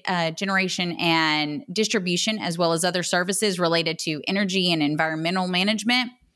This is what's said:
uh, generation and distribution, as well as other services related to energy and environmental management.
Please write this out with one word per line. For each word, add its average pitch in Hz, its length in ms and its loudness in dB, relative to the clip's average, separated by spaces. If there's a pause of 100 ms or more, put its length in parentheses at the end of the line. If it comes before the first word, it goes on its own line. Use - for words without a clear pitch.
uh, 170 240 0
generation 185 640 0
and 156 800 0
distribution, 208 680 0
as 165 180 -4
well 170 160 2
as 165 120 0
other 175 180 0
services 185 560 0
related 165 420 2
to 156 280 -4
energy 185 440 2
and 160 100 2
environmental 160 680 0
management. 214 640 0 (240)